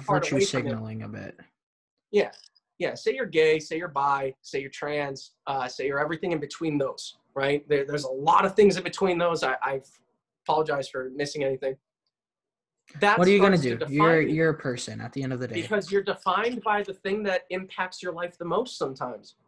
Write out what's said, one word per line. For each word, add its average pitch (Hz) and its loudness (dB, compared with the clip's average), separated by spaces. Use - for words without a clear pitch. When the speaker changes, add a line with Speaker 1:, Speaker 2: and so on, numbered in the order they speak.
Speaker 1:
part 143 0
Speaker 2:
virtue - -2
Speaker 1:
away 131 4
from 131 -2
it. 120 -2
Speaker 2:
signaling 110 -6
a 104 -12
bit. 104 -14
Speaker 1:
Yeah. 208 2
Yeah, 135 -2
say 220 -2
you're 262 -4
gay, 156 4
say 156 -8
you're 170 -6
bi, 139 0
say - -6
you're 135 -10
trans, 147 -6
uh, 135 -4
say 131 -6
you're 143 0
everything 160 -2
in 160 0
between 147 -2
those, - -6
right? 143 0
There, 139 2
there's 143 -4
a 131 -4
lot 165 4
of 190 0
things 202 8
in 185 -6
between 175 0
those. 170 2
I, 131 0
I 135 -2
apologize 151 0
for 131 -8
missing 143 -4
anything. 135 -2
That's 202 4
Speaker 2:
What 180 6
are 196 8
you 202 8
gonna 190 6
Speaker 1:
starts 123 0
to - -6
Speaker 2:
do? 143 -8
You're, 156 6
Speaker 1:
define 156 4
you. 151 0
Speaker 2:
you're 160 4
a 151 0
person 120 -8
at 117 -12
the 139 -6
end 131 -4
of 127 -4
the 123 -6
day. 170 -4
Speaker 1:
Because 180 -2
you're 196 2
defined 202 -2
by 208 2
the 196 -8
thing 202 -4
that 185 0
impacts 185 -6
your 180 -6
life 175 -8
the 175 -8
most 196 -2
sometimes. 127 -8